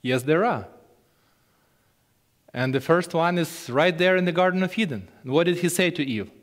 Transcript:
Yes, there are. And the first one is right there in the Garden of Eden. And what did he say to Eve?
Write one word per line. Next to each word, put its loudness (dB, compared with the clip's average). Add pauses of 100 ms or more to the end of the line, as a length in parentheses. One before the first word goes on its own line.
Yes, 0
there 2
are. -2 (1900)
And -2
the 0
first 0
one 0
is -6
right 2
there 2
in 2
the 0
Garden 2
of -4
Eden. -4 (140)
And -6
what 4
did 0
he 0
say 2
to -4
Eve? -6 (120)